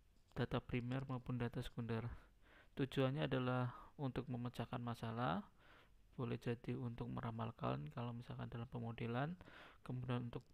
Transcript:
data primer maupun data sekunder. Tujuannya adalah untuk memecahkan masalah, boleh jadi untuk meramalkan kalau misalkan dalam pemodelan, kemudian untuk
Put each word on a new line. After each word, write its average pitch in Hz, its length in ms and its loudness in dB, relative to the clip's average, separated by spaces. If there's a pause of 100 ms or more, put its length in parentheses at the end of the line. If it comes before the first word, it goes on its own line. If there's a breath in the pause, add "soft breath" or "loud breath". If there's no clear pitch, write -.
(360)
data 120 240 4
primer 123 480 0
maupun 127 320 0
data 120 240 0
sekunder. 117 440 0 (680 loud breath)
Tujuannya 139 520 4
adalah 127 440 4 (240 loud breath)
untuk 131 320 0
memecahkan 120 560 -2
masalah, 120 600 0 (720 loud breath)
boleh 123 240 0
jadi 120 360 -2
untuk 120 320 -2
meramalkan 123 840 -2
kalau 120 200 -2
misalkan 120 400 -6
dalam 120 160 -4
pemodelan, 120 680 -2 (480 loud breath)
kemudian 123 440 0
untuk 120 160 -6 (100)